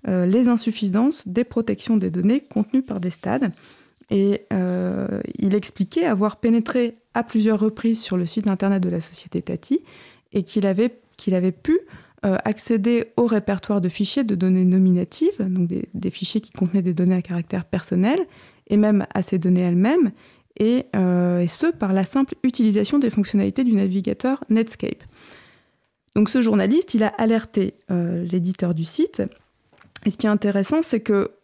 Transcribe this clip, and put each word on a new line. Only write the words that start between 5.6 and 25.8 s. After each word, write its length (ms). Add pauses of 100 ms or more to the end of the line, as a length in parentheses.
avoir 320
pénétré 640 (160)
à 100
plusieurs 340
reprises 420
sur 160
le 100
site 200
internet 380
de 60
la 100
société 420
Tati 380 (520)
et 120
qu'il 200
avait, 360 (160)
qu'il 180
avait 160
pu, 300 (460)
euh, 180
accéder 640 (100)
au 100
répertoire 540
de 80
fichiers 360
de 100
données 300
nominatives, 760
donc 300
des, 260
des 160
fichiers 300
qui 100
contenaient 320
des 100
données 220
à 80
caractère 420
personnel, 540 (480)
et 100
même 380
à 80
ces 160
données 220
elles-mêmes, 500 (480)
et, 280 (100)
euh, 420
et 80
ce, 200
par 260
la 100
simple 400
utilisation 560
des 120
fonctionnalités 520
du 100
navigateur 800
Netscape. 540 (1120)